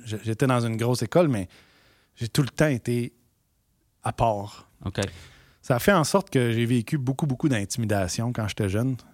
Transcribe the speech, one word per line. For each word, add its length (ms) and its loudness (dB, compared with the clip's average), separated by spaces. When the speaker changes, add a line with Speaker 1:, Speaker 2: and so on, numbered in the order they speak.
Speaker 1:
j-, 180 -8
j'étais 220 0
dans 140 4
une 180 -2
grosse 240 0
école, 280 4
mais 180 -2
j'ai 120 -8
tout 160 2
le 60 -2
temps 180 2
été 460 -2
à 100 -4
part. 560 -2
Speaker 2:
Ok. 140 -6
Speaker 1:
Ça 160 0
a 20 0
fait 140 4
en 100 4
sorte 260 0
que 220 2
j'ai 160 0
vécu 320 0
beaucoup, 260 -2
beaucoup 240 0
d'intimidation 800 -2
quand 160 -4
j'étais 220 -2
jeune. 280 -2